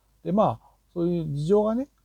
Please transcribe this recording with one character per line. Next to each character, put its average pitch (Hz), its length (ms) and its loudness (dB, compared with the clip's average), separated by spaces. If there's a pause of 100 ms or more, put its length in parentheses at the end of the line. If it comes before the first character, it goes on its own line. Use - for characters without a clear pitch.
(240)
で、 165 80 -6
ま 180 300 2
あ、 - 100 -20 (220)
そ 170 120 -2
う 175 40 0
い 175 120 -2
う 151 120 -6
事 147 120 -4
情 208 180 4
が 220 100 -2
ね、 262 140 -4 (180)